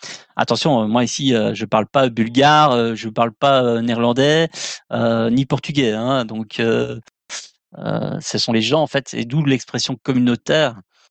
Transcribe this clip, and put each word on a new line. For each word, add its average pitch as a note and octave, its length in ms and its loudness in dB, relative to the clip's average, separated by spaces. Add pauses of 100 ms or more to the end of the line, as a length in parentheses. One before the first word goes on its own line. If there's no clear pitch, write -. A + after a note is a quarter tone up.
(360)
Attention, B2 460 0
euh, G#2+ 60 0
moi A#2+ 160 2
ici, C3 300 0
euh, A2 200 0
je G#2+ 100 -8
parle G#2+ 220 0
pas C3+ 240 2
bulgare, C3 600 4
euh, A#2 220 0
je A2 140 -10
parle A#2 240 0
pas, C3+ 320 2
euh, A#2 160 0
néerlandais, A#2+ 720 2 (420)
euh, A#2 380 0
ni C3 160 2
portugais, C#3 460 -2
hein, A#2+ 340 -2
donc, A2 340 -8
euh, A#2+ 400 0 (760)
euh, G#2+ 420 -4
ce - 160 -8
sont - 160 -2
les A2+ 80 2
gens, C3 220 0
en C#3+ 40 0
fait, - 280 -6
et A2+ 100 -6
d'où C3+ 180 -2
l'expression C3 540 -2
communautaire, B2 840 0 (280)